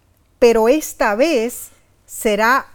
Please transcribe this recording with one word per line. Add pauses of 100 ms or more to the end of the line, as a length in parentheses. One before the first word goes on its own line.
(400)
pero
esta
vez (400)
será